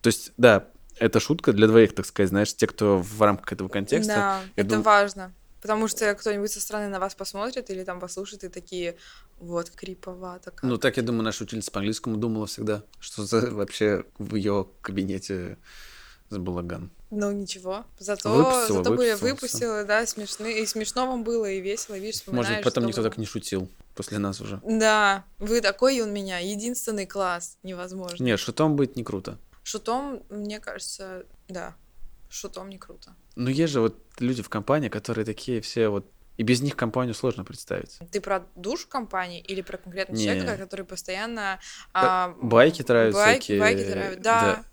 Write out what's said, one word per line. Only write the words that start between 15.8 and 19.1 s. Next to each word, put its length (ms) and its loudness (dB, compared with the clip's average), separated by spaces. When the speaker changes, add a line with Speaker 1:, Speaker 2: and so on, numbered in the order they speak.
Speaker 1:
за 100 -6
балаган. 500 -6
Speaker 2:
Ну, 200 -2
ничего. 540 -8
Зато, 340 -4
Speaker 1:
Выпустила, 460 4
Speaker 2:
зато 180 2
бы 80 4
я 140 4